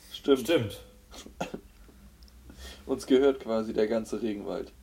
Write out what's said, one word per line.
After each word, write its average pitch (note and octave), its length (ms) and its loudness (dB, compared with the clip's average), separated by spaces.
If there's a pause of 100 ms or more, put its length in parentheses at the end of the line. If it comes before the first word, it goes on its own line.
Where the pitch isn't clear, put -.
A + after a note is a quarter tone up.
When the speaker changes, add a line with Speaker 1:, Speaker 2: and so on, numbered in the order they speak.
(140)
Speaker 1:
Stimmt. C#3 280 2
Speaker 2:
Stimmt. A#2 380 0 (600)
Speaker 1:
<laughs> - 180 -8 (1300)
Uns - 200 -4
gehört C3+ 360 6
quasi A2 320 -2
der G#2+ 140 2
ganze A2 340 -2
Regenwald. G2 500 -6 (100)